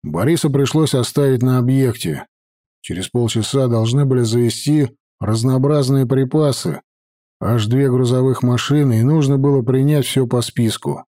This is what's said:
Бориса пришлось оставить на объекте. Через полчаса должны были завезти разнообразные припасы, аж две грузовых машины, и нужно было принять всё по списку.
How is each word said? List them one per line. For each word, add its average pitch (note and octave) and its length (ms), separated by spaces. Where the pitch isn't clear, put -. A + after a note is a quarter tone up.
Бориса C3+ 460
пришлось C#3 460
оставить C3 480
на B2+ 160
объекте. A#2+ 640
Через F#2 260
полчаса A#2+ 600
должны A#2 380
были B2+ 160
завезти A#2+ 760
разнообразные C3 880
припасы, C3 760
аж A2+ 280
две C3 220
грузовых B2+ 520
машины, B2 580
и A#2 40
нужно C#3+ 340
было C#3 240
принять C3+ 440
всё C3+ 200
по B2 160
списку. - 640